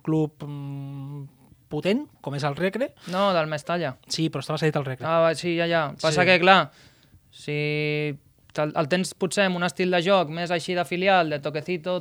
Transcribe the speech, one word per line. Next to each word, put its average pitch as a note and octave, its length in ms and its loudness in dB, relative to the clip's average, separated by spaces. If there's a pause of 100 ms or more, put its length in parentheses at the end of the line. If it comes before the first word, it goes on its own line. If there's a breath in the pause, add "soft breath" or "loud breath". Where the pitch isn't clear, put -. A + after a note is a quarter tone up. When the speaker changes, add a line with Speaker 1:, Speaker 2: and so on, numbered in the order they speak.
Speaker 1:
club, D#3 400 -2
mm, C#3 800 -10 (500)
potent, F#3 300 0 (180)
com C#3+ 160 -6
és C#3+ 80 -4
el C#3+ 100 0
Recre. G3 360 -2 (180)
Speaker 2:
No, G3 240 2
del D#3 160 0
Mestalla. D3+ 460 -4 (180)
Speaker 1:
Sí, D#3+ 160 0
però C#3+ 160 -6
estava D3+ 160 -4
cedit D#3 160 2
al C#3+ 80 -2
Recre. C3 240 -6
Speaker 2:
Ah, E3 160 4
va, E3 80 4
sí, E3+ 240 -4
ja, E3+ 80 0
ja. E3 220 2 (100)
Passa D#3 240 2
Speaker 1:
Sí. F3 80 4
Speaker 2:
que, F#3 160 8
clar, F#3 220 8 (640 soft breath)
si - 240 -8 (960)
te'l, D3+ 240 -2
el D#3+ 140 2
tens F3+ 260 0
potser G3 320 0
amb F3+ 80 -2
un F3 80 0
estil F3+ 240 -2
de F3 160 2
joc F3+ 240 4
més E3+ 240 -6
així F3 240 -2
de F3 80 0
filial, F3 480 2
de D3 80 -4
toquecito, E3 600 -4